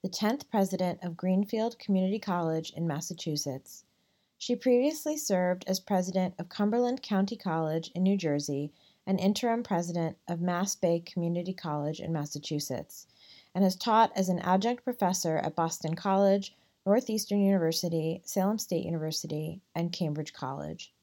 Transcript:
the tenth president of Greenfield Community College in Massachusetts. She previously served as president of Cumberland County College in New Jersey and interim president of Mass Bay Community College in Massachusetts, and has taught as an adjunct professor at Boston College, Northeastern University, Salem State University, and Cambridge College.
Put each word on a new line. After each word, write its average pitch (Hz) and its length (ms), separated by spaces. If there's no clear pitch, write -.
the 185 60
tenth 220 420
president 185 500
of 175 160
Greenfield 208 600
Community 190 400
College 165 560
in 165 100
Massachusetts. 151 1000
She - 180
previously 277 640
served 180 500
as 185 120
president 185 580
of 170 120
Cumberland 240 520
County 196 360
College 165 580
in 180 80
New 196 140
Jersey 147 540
and 190 120
interim 226 440
president 170 540
of 170 140
Mass 180 340
Bay 170 260
Community 175 420
College 151 480
in 160 100
Massachusetts, 147 960
and 190 80
has 185 140
taught 226 380
as 190 120
an 180 120
adjunct 202 440
professor 185 540
at - 180
Boston 165 400
College, 196 580
Northeastern 208 540
University, 165 840
Salem 202 340
State - 260
University, 156 760
and 170 200
Cambridge 151 400
College. 147 680